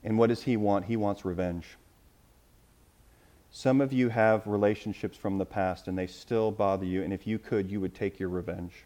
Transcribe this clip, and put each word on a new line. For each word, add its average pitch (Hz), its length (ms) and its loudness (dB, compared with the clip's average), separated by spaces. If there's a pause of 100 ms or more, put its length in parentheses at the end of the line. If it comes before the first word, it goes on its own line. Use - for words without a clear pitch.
And 110 140 0
what 117 100 6
does 117 160 0
he 123 140 0
want? 101 280 2
He 117 120 -2
wants 101 260 -2
revenge. 87 540 -4 (1700)
Some 131 300 2
of 135 140 0
you 127 160 4
have 110 360 4
relationships 104 720 0
from 98 220 -4
the 92 80 0
past 92 420 -4
and 92 100 -4
they 92 100 -4
still 110 440 -2
bother 98 340 0
you, 92 160 -2
and 95 120 -4
if 92 120 -8
you 110 140 -4
could, 98 320 -2
you 104 80 -4
would 95 160 -6
take 101 240 -6
your 95 80 -4
revenge. 87 460 -6 (120)